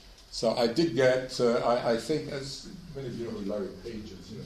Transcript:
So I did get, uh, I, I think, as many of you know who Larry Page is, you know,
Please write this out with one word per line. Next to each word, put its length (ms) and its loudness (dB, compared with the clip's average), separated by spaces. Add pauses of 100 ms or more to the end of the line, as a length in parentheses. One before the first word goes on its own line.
(320)
So 240 2
I 100 2
did 300 2
get, 440 4
uh, 180 6
I, 340 2
I 60 4
think, 340 -2
as 380 -8 (260)
many 140 -8
of 100 -8
you 60 -6
know 120 -6
who 100 -6
Larry 200 -2 (160)
Page 220 -8
is, 260 -14
you 80 -12
know, 60 -10